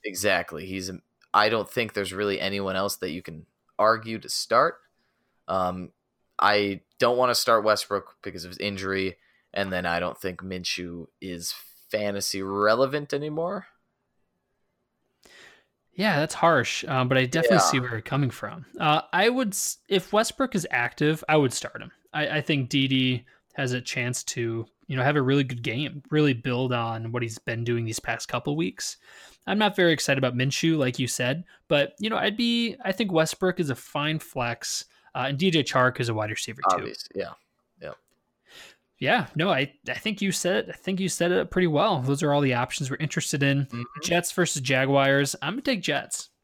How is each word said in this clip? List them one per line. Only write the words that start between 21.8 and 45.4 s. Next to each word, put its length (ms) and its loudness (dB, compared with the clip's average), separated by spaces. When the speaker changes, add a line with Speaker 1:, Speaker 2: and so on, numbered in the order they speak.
Speaker 2:
him. 100 -14
I, 240 0
I 40 0
think 280 0
D 180 4
D 380 2
has 180 -2
a 80 -4
chance 440 -4
to, 420 -4
you 100 -6
know, 80 0
have 120 4
a 80 4
really 200 4
good 200 -6
game, 480 -6
really 220 4
build 380 -2
on 400 -2
what 120 -2
he's 160 -8
been 240 -4
doing 200 0
these 160 -6
past 280 -6
couple 280 -2
weeks. 420 -6
I'm 100 0
not 180 2
very 160 6
excited 280 2
about 160 0
Minshew, 420 2
like 220 0
you 80 0
said, 360 -2
but, 320 2
you 120 -2
know, 60 0
I'd 200 0
be, 380 0
I 60 0
think 200 0
Westbrook 480 2
is 120 0
a 40 0
fine 440 -4
flex, 640 -6
uh, 140 -2
and 100 -2
D 100 4
J 140 4
Chark 360 2
is 100 0
a 40 0
wide 160 -2
receiver 400 -8
too. 80 4
Speaker 1:
Obvious, 380 -8
yeah. 160 -6
Yeah. 120 -12
Speaker 2:
Yeah, 360 0
no, 160 0
I, 220 0
I 40 -2
think 300 -4
you 80 0
said, 380 0
I 40 -10
think 260 -6
you 100 0
set 220 0
it 80 4
up 120 -2
pretty 160 2
well. 340 2
Those 220 0
are 100 2
all 80 4
the 140 2
options 360 -2
we're 60 -6
interested 460 -2
in. 220 2
Speaker 1:
Mm-hmm. 160 -10
Speaker 2:
Jets 280 0
versus 300 0
Jaguars. 800 4